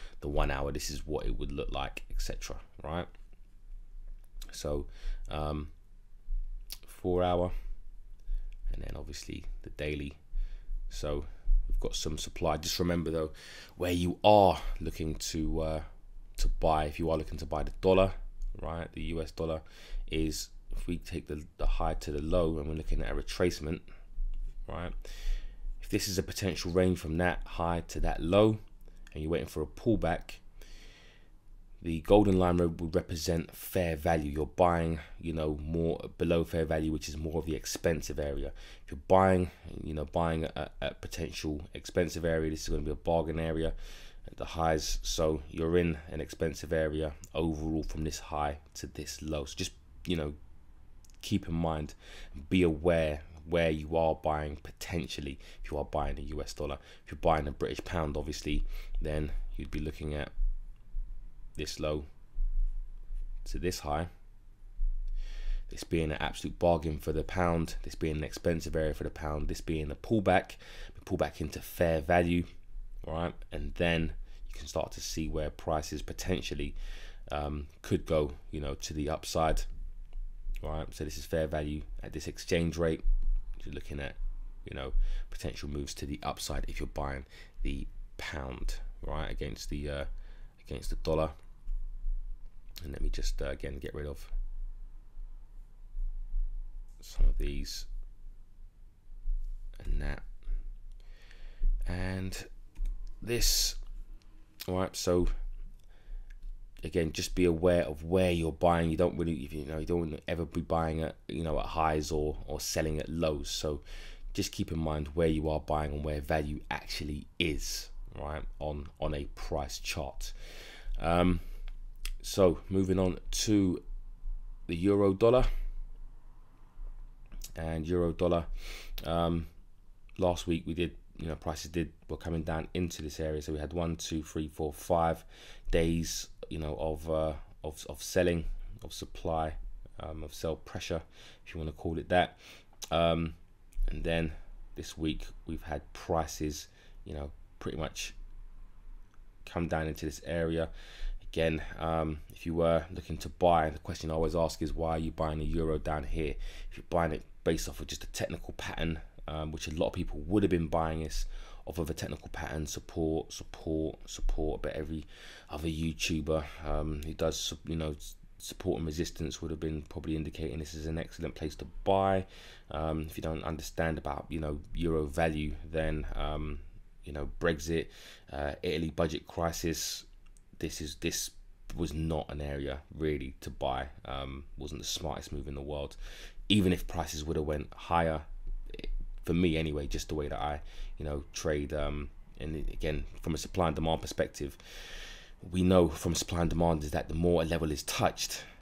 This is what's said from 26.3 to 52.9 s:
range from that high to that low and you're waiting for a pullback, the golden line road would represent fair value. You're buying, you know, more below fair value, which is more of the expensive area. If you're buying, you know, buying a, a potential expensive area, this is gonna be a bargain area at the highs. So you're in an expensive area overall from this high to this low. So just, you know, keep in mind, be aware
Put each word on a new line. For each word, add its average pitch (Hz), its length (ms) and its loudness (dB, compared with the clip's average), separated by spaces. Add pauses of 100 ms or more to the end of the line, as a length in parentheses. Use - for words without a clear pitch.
range 92 280 6
from 80 200 -2
that 90 260 2
high 85 440 0
to - 100 -4
that - 220 2
low 104 360 6 (560)
and 76 80 -6
you're 78 100 -2
waiting 80 160 0
for - 140 -4
a 76 60 -2
pullback, 85 720 0 (1400)
the 82 220 -2
golden 101 380 10
line 87 180 6
road 85 240 4
would 82 140 -2
represent 85 600 0
fair 85 400 0
value. 78 360 2
You're 76 160 0
buying, 82 520 4 (220)
you 82 100 -2
know, 78 300 0
more 82 560 0
below 85 260 4
fair 82 220 0
value, 78 260 2
which 76 160 -2
is 73 80 -6
more 78 220 -2
of 76 80 0
the 78 100 0
expensive 76 640 0
area. 69 320 -2 (320)
If - 80 -16
you're 71 160 -8
buying, 92 440 10 (320)
you 78 100 -4
know, 76 120 -2
buying 82 400 2
a, - 260 -4 (100)
a 71 140 -2
potential - 640 -4 (140)
expensive 82 500 0
area, 80 240 4
this 78 140 -2
is - 60 -2
gonna 78 120 2
be 73 100 -2
a 71 40 -2
bargain 80 440 2
area 80 340 2 (540)
at - 100 -12
the - 60 -6
highs. 80 600 2
So 78 480 2
you're 82 260 2
in 85 220 4 (120)
an 73 80 -6
expensive 76 540 -4
area 78 400 2 (220)
overall 78 480 0
from 78 200 -4
this 78 160 -2
high 73 380 -2 (160)
to - 140 -10
this - 340 -10
low. 76 240 -2
So - 100 -10
just, - 160 -4 (360)
you 87 80 2
know, 73 180 -2 (880)
keep - 260 0
in 85 60 -2
mind, 78 400 0 (560)
be 92 140 8
aware 80 580 4 (260)